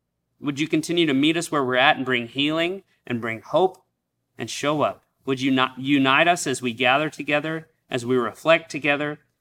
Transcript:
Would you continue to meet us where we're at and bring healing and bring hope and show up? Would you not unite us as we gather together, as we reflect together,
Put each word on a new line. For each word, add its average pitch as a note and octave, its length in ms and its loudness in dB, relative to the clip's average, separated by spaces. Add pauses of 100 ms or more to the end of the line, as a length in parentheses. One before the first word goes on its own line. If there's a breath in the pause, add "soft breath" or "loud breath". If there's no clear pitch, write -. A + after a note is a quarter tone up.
(400)
Would C#3 200 -4
you D#3 80 -2
continue E3+ 380 0
to D3 80 2
meet D3 240 2
us E3 140 -6
where D3 120 0
we're B2+ 120 -2
at C3+ 220 6
and C3 80 -6
bring A#2+ 220 -2
healing D#3+ 560 -2 (220)
and A#2+ 160 -4
bring A2+ 200 -6
hope F3+ 420 0 (540)
and A#2 120 -8
show D3 320 -2
up? G2+ 220 -2 (220)
Would C3+ 160 -2
you C3+ 80 0
not B2+ 300 0
unite C3+ 480 2
us F3 180 0
as B2+ 160 -4
we B2+ 100 -2
gather C3 380 2
together, D3 580 -4 (220)
as A#2+ 160 -4
we B2+ 100 2
reflect D#3 540 0
together, D3 500 -4 (220)